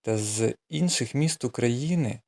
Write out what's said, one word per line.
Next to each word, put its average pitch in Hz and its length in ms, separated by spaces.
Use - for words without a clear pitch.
та 110 180
з 107 360
інших 160 460
міст 156 300
України 123 840